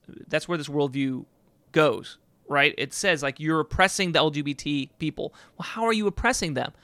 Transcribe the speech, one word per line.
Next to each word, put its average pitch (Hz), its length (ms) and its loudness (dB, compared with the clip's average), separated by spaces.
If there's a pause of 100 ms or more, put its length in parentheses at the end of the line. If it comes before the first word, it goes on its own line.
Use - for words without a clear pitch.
(280)
that's 156 220 -2
where 175 80 0
this 147 100 -6
worldview 139 580 -2 (460)
goes, 147 460 2 (320)
right? 143 280 4
It 135 160 -4
says, 165 300 0
like, 139 160 -4
"You're 156 220 0
oppressing 185 500 2
the 156 80 4
L 151 120 4
G 147 100 -4
B 143 120 -4
T 139 460 -4
people." 147 340 -6 (240)
Well, - 80 -10
how 226 200 -4
are 226 80 4
you 214 140 2
oppressing 190 480 0
them? 127 180 -4 (100)